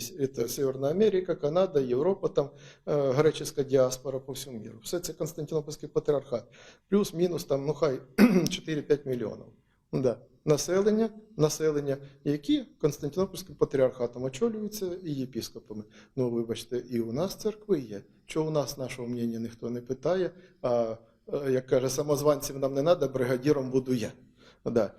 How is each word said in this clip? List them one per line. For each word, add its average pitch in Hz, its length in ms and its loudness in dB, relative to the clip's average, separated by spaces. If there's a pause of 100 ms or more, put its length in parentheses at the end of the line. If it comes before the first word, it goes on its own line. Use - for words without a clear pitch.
(180)
є. 139 80 0
Це 120 220 -2
Северна 135 420 -2
Америка, 185 440 2
Канада, 160 460 2
Європа, 135 480 0
там, 139 220 0 (360)
е, 143 240 2
греческа 143 520 2
діаспора 131 560 2
по 131 140 -10
всьому 127 260 -10
міру. 110 240 -14
Все 175 180 -4
це 165 120 -8
Константинопольський 151 760 -6
патріархат. 139 560 0 (440)
Плюс-мінус, 180 560 2
там, 139 220 0
ну, 151 80 0
хай, 139 260 0 (240)
<clears throat> 185 260 6
чотири-п'ять 147 560 -2
мільйонів. 120 400 -6 (460)
Да. 123 240 2 (280)
Населення, 196 680 2 (260)
населення, 147 600 2 (280)
які 185 400 0 (160)
Константинопольським 160 760 -2
патріархатом 127 680 0
очолюються 208 640 -4 (180)
і 151 100 -4
єпіскопами. 110 720 -8 (320)
Ну, 127 140 0
вибачте, 117 600 -4
і 117 100 0
у 113 120 -4
нас 175 220 -2
церкви 208 460 -2
є. 107 220 -10 (240)
Чого 156 220 -2
у - 20 -2
нас 147 280 -2
нашого 123 300 -8
мнення 117 300 -2
ніхто 117 320 -8
не 120 100 -6
питає, 160 500 -2 (320)
а, 120 340 2 (360)
е, 139 200 0
як 127 140 0
каже, 131 240 2
самозванців 143 680 0
нам 135 160 0
не 139 80 2
надо, 151 260 4
бригадіром 131 640 2
буду 127 240 2
я. 107 180 -2 (520)
Да, 113 340 2